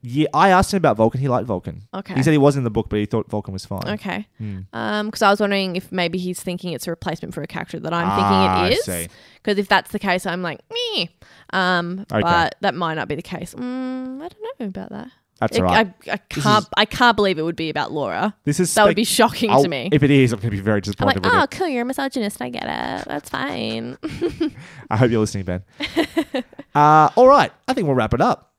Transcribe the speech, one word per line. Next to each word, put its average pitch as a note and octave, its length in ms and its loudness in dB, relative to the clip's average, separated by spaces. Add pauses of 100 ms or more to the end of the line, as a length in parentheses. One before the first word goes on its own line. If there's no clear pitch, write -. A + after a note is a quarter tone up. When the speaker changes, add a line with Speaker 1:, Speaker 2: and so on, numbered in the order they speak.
Speaker 1:
Yeah, C3+ 280 0
I E3+ 160 6
asked F#3+ 240 4
him G3 40 2
about D3+ 200 2
Vulcan. A2+ 240 2
He C#3 80 -2
liked A#2+ 180 0
Vulcan. F#2 360 -6 (100)
Speaker 2:
Okay. F#3+ 220 -10
Speaker 1:
He C3 80 0
said D#3 100 4
he D3+ 40 4
wasn't C#3+ 240 6
in - 40 -2
the A#2 60 0
book, G#2+ 180 -2
but G#2+ 100 0
he G#2 60 0
thought G#2+ 240 -4
Vulcan G#2 240 -6
was F#2+ 120 -10
fine. - 220 -8
Speaker 2:
Okay. G3+ 400 -8 (100)
Speaker 1:
Hmm. G3+ 220 -10 (140)
Speaker 2:
Um, G#3+ 360 -4
'cause - 120 -6
I G#3 100 4
was G3+ 80 2
wondering G3 380 -2
if - 160 -10
maybe F3 260 -2
he's F3+ 220 -8
thinking F3 320 -8
it's - 140 -8
a - 40 -8
replacement E3 420 -8
for D#3 80 -8
a D3 60 -10
character - 320 -10
that D#3+ 140 -6
I'm E3+ 120 -2
Speaker 1:
Ah, G2 120 0
I F#2+ 520 2
Speaker 2:
thinking - 40 4
it G3 60 0
is. - 60 -2
Speaker 1:
see. E2+ 220 -6 (360)
Speaker 2:
'Cause G3+ 140 0
if G3+ 120 -4
that's F#3+ 220 2
the G3+ 80 -6
case, F#3 260 -2
I'm F3+ 160 -4
like, E3 180 -8 (100)
"Meh." A4 360 -4 (480)
Um, F3+ 580 -2
Speaker 1:
Okay. - 100 0
Speaker 2:
but E3+ 380 2
that G3+ 160 -2
might D#3+ 200 -4
not D3+ 120 -4
be D3 80 -4
the D#3 60 -10
case. - 340 -12
Mm, B3+ 680 -8
I D#4+ 60 -12
don't A4 320 -14
know A#3 80 -8
about F#3+ 220 -12
that. - 180 -14 (320)
Speaker 1:
That's - 180 -2
Speaker 2:
It, - 40 2
Speaker 1:
all F#2 60 2
right. G#3 200 4 (200)
Speaker 2:
I, - 40 -6
I - 80 -6 (140)
Speaker 1:
This C#3+ 100 -4
Speaker 2:
can't, G#3+ 200 4
Speaker 1:
is - 140 -16
Speaker 2:
I G#3+ 80 4
can't A#3+ 300 4
believe G3 240 2
it - 40 0
would E3 120 -4
be D#3+ 140 -4
about D3 240 -4
Laura. C3+ 500 -2
Speaker 1:
This D3 160 -2
is F3+ 160 2
Speaker 2:
That - 80 6
would G#3 60 8
Speaker 1:
spec-, G3+ 80 2
Speaker 2:
be G#3+ 80 2
shocking A3+ 460 2
Speaker 1:
I'll, C#3 120 6
Speaker 2:
to E3+ 60 0
me. C3+ 220 -6
Speaker 1:
if B2+ 120 4
it C#3+ 80 6
is, C3 220 6
I'm G#2 60 -6
gonna A2 120 -2
be G2 80 -2
very G#2 180 2
Speaker 2:
I'm G2+ 40 0
Speaker 1:
disappointed G2+ 420 0
Speaker 2:
like, - 20 -
Speaker 1:
with B4 80 2
Speaker 2:
"Oh, G4 100 4
Speaker 1:
it. C#4 80 -2
Speaker 2:
cool, F#4 180 -2
you're B3 120 -2
a A#3+ 40 -2
misogynist. C4 560 -4
I B3 80 -6
get B3 140 -8
it. - 440 -6
That's - 220 -10
fine." - 720 -6
<laughs> - 880 -6
Speaker 1:
I - 80 -2
hope A#2+ 140 4
you're A2+ 100 2
listening, G2+ 240 -4
Ben. F2+ 180 -6 (160)
Speaker 2:
<laughs> D4 640 -4 (320)
Speaker 1:
Uh, D3+ 400 6
all B3+ 120 8
right. C4+ 240 6 (160)
I - 60 0
think F3 140 -2
we'll C#3 80 2
wrap A2 180 0
it B2 80 0
up. - 380 -2